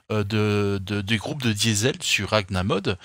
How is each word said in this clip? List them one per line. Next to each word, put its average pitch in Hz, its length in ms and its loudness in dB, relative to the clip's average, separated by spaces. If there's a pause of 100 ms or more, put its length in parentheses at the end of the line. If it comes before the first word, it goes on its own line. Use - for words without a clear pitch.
(100)
euh, 107 140 2
de, 104 580 2
de, 101 180 -2
des 104 180 0
groupes 143 240 -6
de 117 100 2
diesel 104 480 2
sur - 300 0
Ragnamod. 107 760 0